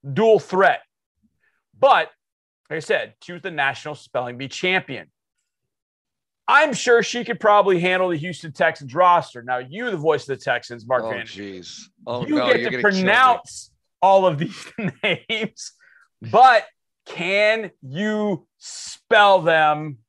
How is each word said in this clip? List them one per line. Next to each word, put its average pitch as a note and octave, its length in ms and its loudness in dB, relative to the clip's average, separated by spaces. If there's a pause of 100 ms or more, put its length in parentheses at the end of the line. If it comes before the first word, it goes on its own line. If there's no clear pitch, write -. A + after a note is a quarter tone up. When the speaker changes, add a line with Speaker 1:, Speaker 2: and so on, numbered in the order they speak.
(120)
Speaker 1:
dual G#3+ 260 4
threat. F#3 420 2 (960)
But, G#3 320 4 (580)
like D#3 100 -8
I - 20 -6
said, B2+ 420 -4
she F3 100 -18
was E3+ 100 -16
the F#3+ 80 -8
national D3 440 -4
spelling B2 440 -8
bee C3+ 100 -12
champion. F3+ 640 -4 (1400)
I'm C#4+ 220 4
sure A#3 300 2
she A#3+ 220 -6
could A3+ 160 -8
probably G3+ 380 4
handle F#3 300 0
the F3 80 -4
Houston D#3 360 -10
Texans C#3+ 420 -4
roster. E3+ 480 2
Now, B2+ 160 -6
you, F3+ 320 -10
the F#3+ 80 -6
voice D3+ 300 0
of C3+ 100 -6
the - 60 -20
Texans, A#2+ 420 -6
Mark A#2+ 180 -2
Speaker 2:
Oh, A2+ 60 -6
Speaker 1:
Van, A#2 160 -8
Speaker 2:
jeez. G2 560 -16 (240)
Oh, A#2+ 200 -8
Speaker 1:
you - 100 -2
Speaker 2:
no, - 100 0
Speaker 1:
get - 140 2
Speaker 2:
you're A3 100 -4
Speaker 1:
to B3+ 80 -6
Speaker 2:
gonna - 120 -4
kill F#3+ 100 -2
me. F#3 40 -2
Speaker 1:
pronounce A#3+ 680 0 (300)
all F#3+ 260 4
of D#3 120 0
these E3+ 280 -8 (120)
<laughs> G3 500 -6
names, A3 440 -8 (500)
but A3+ 420 6 (400)
can G3+ 680 -2 (120)
you G#3 640 -4 (120)
spell - 840 2
them? D3+ 560 0 (100)